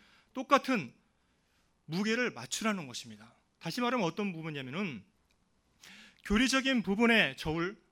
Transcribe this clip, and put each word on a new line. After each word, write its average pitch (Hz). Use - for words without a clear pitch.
똑같은 254
무게를 214
맞추라는 180
것입니다. 110
다시 165
말하면 240
어떤 196
부분이냐면은, 151
교리적인 254
부분의 202
저울, 170